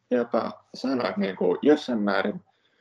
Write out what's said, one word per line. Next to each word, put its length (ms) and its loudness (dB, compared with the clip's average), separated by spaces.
jopa 540 -2
sanoa, 340 -2
että 120 -2
niinku 400 0
jossain 380 4
määrin 420 0